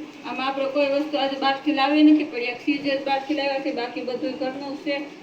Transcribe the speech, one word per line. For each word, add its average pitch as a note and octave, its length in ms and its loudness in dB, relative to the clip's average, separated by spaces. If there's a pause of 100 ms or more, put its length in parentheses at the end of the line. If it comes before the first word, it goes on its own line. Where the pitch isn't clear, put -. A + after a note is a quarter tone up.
(220)
આમાં C4 260 -6
આપણે C4+ 220 -2
કોઈ C#4 220 2
વસ્તુ D4 260 0
આજે C4+ 200 0
બહારથી C4+ 360 0
લાવી C#4+ 300 4
નથી D4+ 220 8
પડી, A#3+ 280 -4
એક - 80 -10
ચીઝ D4 220 0
જ C#4 220 2
બહારથી C#4 300 0
લાવ્યા C#4 280 0
છે, D4 80 -2
બાકી A#3+ 360 -4
બધું B3+ 320 -4
ઘરનું C#4 380 -4
છે. C#4+ 180 -4 (280)